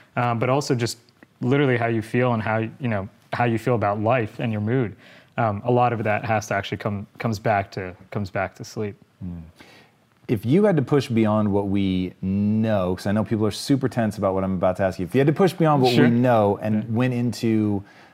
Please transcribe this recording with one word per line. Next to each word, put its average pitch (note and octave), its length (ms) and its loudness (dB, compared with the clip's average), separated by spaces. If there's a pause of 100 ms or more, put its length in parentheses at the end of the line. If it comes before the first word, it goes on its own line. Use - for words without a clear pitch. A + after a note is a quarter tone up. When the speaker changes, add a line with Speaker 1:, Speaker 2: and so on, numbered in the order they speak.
(160)
Speaker 1:
um, A#2+ 240 -2
but B2 80 0
also C#3 260 0
just A#2 260 -2 (420)
literally C3+ 340 2
how A#2 120 0
you A2+ 140 -2
feel B2 320 0
and A2 80 -2
how, A2 180 -2
you A2+ 280 -6
know, G2+ 220 -4 (240)
how B2 120 0
you A#2 120 0
feel B2 180 0
about G#2+ 260 -2
life A2+ 400 -2
and A#2+ 100 -2
your G#2+ 80 -4
mood. A2 340 -2 (440)
Um, G#2+ 260 0
a B2 80 0
lot B2 220 4
of A2 100 -4
that G#2 220 -2
has G#2+ 220 -2
to - 60 -2
actually G2 260 -4
come, G#2 280 -6 (100)
comes A2+ 220 -2
back G2+ 320 0
to, F2+ 240 -10 (160)
comes G2+ 180 -6
back F#2+ 260 -4
to - 100 -14
sleep. G#2 280 -8 (320)
Speaker 2:
Mm. F2 140 -10 (880)
If A2 180 -2
you E3+ 200 4
had G3+ 100 4
to D3 60 2
push C3+ 260 2
beyond G#2+ 420 2
what G2+ 200 0
we F#2+ 420 0 (100)
know, G2+ 720 0
'cause F#2 140 -6
I G2+ 60 -2
know G#2+ 100 0
people G#2+ 220 0
are G#2 60 0
super C3 360 -2
tense A2 300 -2
about G2 160 0
what F#2+ 100 0
I'm F#2+ 120 -2
about F#2 220 0
to G2+ 60 0
ask F#2 160 -2
you. F#2 60 -2
If D#2+ 100 -6
you C3 40 4
had C#3 80 4
to D#3 60 2
push F3 200 2
beyond D3+ 280 2
what B2+ 120 4
Speaker 1:
Sure. A#2+ 100 6
Speaker 2:
we A#2+ 80 6
know A#2 500 4
and G#2+ 220 0
Speaker 1:
Yeah. A#2+ 60 -10
Speaker 2:
went B2 240 0
into, A2 680 0 (320)